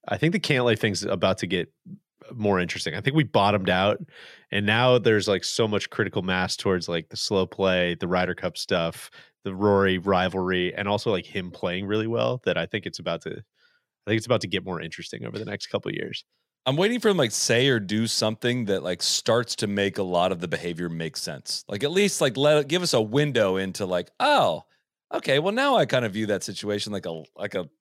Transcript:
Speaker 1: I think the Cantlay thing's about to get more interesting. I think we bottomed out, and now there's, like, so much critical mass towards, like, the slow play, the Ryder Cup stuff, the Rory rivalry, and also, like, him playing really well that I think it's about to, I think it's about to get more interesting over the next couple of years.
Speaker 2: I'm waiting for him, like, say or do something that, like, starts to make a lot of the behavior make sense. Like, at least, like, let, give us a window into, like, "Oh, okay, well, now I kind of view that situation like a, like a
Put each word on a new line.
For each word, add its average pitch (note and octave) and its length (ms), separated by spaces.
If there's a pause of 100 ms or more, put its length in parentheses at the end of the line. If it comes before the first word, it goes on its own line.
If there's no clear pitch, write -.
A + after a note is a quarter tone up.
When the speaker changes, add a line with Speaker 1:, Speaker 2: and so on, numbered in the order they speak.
Speaker 1:
I G#2 120
think E3 140
the G3 80
Cantlay A#2+ 380
thing's G2+ 260
about F#2+ 340
to - 80
get F2 260 (640)
more G2+ 260
interesting. E2 340
I G2+ 60
think C3+ 160
we D3+ 80
bottomed G2+ 460
out, F#2+ 300 (500)
and G2+ 160
now B2 320
there's, G#2+ 300
like, F#2+ 160
so - 220
much G#2 240
critical G2+ 320
mass F#2 340
towards, F2+ 320
like, E2+ 200
the - 80
slow F#2+ 300
play, F#2 480
the F2 140
Ryder F2+ 260
Cup - 240
stuff, E2+ 520 (340)
the F#2+ 100
Rory G2 440
rivalry, F#2 760
and G#2 140
also, G#2 220
like, F2+ 160
him F#2 240
playing F#2 360
really G#2+ 200
well A#2+ 380
that E2+ 140
I E2+ 80
think G2+ 200
it's - 120
about E2+ 240
to, - 160
I - 720
think A2 80
it's G#2+ 80
about A#2 160
to F#2+ 60
get F#2 160
more F2+ 160
interesting - 440
over D#2 140
the A2 80
next G2+ 220
couple - 220
of - 40
years. - 300 (420)
Speaker 2:
I'm C3+ 100
waiting G#3+ 240
for A3+ 80
him, F#3+ 80
like, C3 140
say B2+ 380
or A#2+ 120
do G#2+ 260
something A#2 600
that, F#2+ 160
like, F2 200
starts - 540
to A2 100
make G2+ 300
a G2+ 60
lot F2+ 300
of E2+ 80
the F2 80
behavior E2+ 420
make E2 260
sense. - 500
Like, G2+ 160
at D3 80
least, F#3+ 300
like, C3 160
let, D3 320
give F3 140
us E3+ 100
a B2 80
window A2 560
into, F#2+ 300
like, F2+ 240 (100)
"Oh, D3+ 440 (500)
okay, C3+ 240
well, G3 160
now C4+ 220
I D#3 100
kind B2 180
of G2+ 80
view G#2+ 140
that G2+ 160
situation G#2 500
like F#2+ 140
a, E2 160 (140)
like G2+ 180
a F2+ 160 (100)